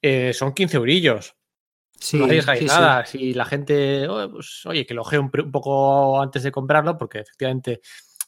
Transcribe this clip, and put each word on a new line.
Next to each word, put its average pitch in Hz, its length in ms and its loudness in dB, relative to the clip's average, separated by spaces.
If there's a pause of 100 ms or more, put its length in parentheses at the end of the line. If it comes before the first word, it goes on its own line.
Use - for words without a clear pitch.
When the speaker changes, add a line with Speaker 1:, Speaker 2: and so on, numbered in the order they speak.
Speaker 1:
Eh, 127 320 2
son 135 200 -4
quince 175 240 0
eurillos. 127 580 2 (640)
Speaker 2:
Sí, - 180 -4
Speaker 1:
No 139 80 4
arriesgáis 139 360 2
Speaker 2:
sí, 151 40 0
Speaker 1:
nada. 143 400 4
Speaker 2:
sí. - 120 -12
Speaker 1:
Si 127 160 -2
la 123 100 -2
gente, 143 640 0
oh, 202 240 -6
pues, - 360 -16
oye, 165 180 -4
que - 80 -10
lo 120 80 -6
ojee 143 180 0
un, 139 180 -2
un 151 140 -4
poco 139 720 2
antes 135 220 -4
de 139 80 -4
comprarlo, 147 460 0
porque 113 220 -8
efectivamente 127 600 -6 (460)